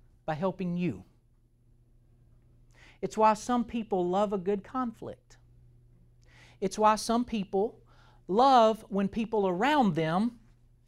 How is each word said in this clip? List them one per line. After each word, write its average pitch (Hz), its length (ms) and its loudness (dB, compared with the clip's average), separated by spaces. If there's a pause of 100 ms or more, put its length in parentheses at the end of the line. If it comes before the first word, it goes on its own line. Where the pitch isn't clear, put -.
(260)
by 160 100 -4
helping 180 420 -4
you. 160 260 -4 (2000)
It's - 160 -8
why 214 160 6
some 240 320 -2
people 202 420 -4
love 196 240 0
a 208 60 -2
good 196 260 -4
conflict. - 760 -10 (1200)
It's 190 160 -4
why 214 180 4
some 233 300 -2
people 202 540 -4 (480)
love 220 640 4
when 196 180 -2
people 208 400 -2
around 208 480 2
them 170 440 -2 (480)